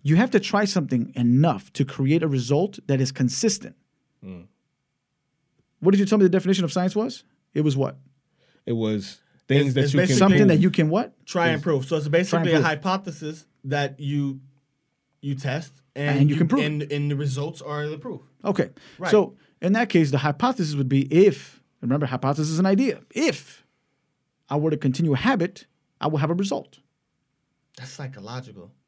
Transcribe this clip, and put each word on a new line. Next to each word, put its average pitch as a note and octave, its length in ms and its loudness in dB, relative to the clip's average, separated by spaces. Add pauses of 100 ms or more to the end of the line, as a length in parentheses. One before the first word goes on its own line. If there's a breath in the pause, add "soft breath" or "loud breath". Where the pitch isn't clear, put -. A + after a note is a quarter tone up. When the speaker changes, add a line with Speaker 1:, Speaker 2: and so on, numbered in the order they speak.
Speaker 1:
you D3 140 2
have B3 160 4
to G#3 80 4
try G#3 260 0
something C#3 500 -2
enough B2 580 2
to B2+ 100 -2
create C#3 400 0
a D#3+ 60 -2
result C#3+ 580 -2
that C3+ 140 0
is C3 100 -2
consistent. - 640 -2 (500)
Speaker 2:
Mm. F2+ 200 -16 (1400)
Speaker 1:
What F#3 100 4
did G3 80 4
you G3+ 60 2
tell G#3+ 120 2
me G3+ 60 6
the F3+ 60 6
definition F#3 360 0
of D3+ 80 -4
science F#3 220 -2
was? A3+ 280 -4 (300)
It D3+ 80 0
was C#3+ 160 0
what? C3+ 200 -4 (680)
Speaker 2:
It A#2+ 80 -4
was G#2+ 480 -4 (260)
things C#3 200 2
Speaker 3:
It's, C3 80 -2
Speaker 2:
that C#3 100 2
Speaker 3:
it's C#3 80 -2
Speaker 2:
you - 60 4
can F3+ 40 4
Speaker 3:
basically - 160 2
Speaker 1:
Something F#3+ 200 6
Speaker 2:
prove. G3+ 100 6
Speaker 1:
that D#3 100 6
you F3 120 4
can D#3 180 2
what? - 360 -4
Speaker 3:
Try E3+ 240 0
and D#3 80 0
Speaker 2:
Is C#3+ 60 -6
Speaker 3:
prove. C#3+ 220 -2
So E3 100 -4
it's D3+ 120 -4
Speaker 1:
Try - 0 -
and C#3+ 40 -2
Speaker 3:
basically E3+ 400 2
a D#3+ 40 4
Speaker 1:
prove. D3+ 100 4
Speaker 3:
hypothesis D#3+ 800 -4 (200)
that C#3+ 340 -4
you, C#3+ 420 -4 (800)
you C#3+ 140 -6
test C#3 380 -8 (220)
and C#3+ 240 0
Speaker 1:
And D3 100 6
you C#3+ 60 0
Speaker 3:
you - 40 -2
Speaker 1:
can E3+ 80 2
prove C4 160 2
it. - 20 0
Speaker 3:
and, D3 260 -6
and D3 200 -2
the C#3 40 -2
results C#3+ 460 -6
are D3 260 -8
the D3+ 100 -10
proof. F3 240 -12 (220)
Speaker 1:
Okay. G3 280 -2 (260 loud breath)
Speaker 3:
Right. F3 140 -6
Speaker 1:
So G3+ 240 2 (260 soft breath)
in F#3 120 0
that A3+ 160 0
case, D#3 220 4
the C#3 80 0
hypothesis D3+ 560 -2
would C3+ 140 -2
be C3+ 120 2 (120)
if, G3 480 4 (200)
remember, C#3 240 -2
hypothesis C#3 460 -2
is D#3+ 80 -2
an F#3+ 60 2
idea. G3+ 340 0 (160)
If - 500 -4 (840)
I C#3 80 -2
were D#3 140 0
to D3 60 -2
continue D3 360 0
a C3 40 0
habit, G#3 480 -2 (360)
I C#3+ 60 -4
will D#3 120 -2
have D#3 100 -2
a E3+ 60 -2
result. - 440 -6 (960)
Speaker 3:
That's C3 140 -16
psychological. A#2 800 -16 (160)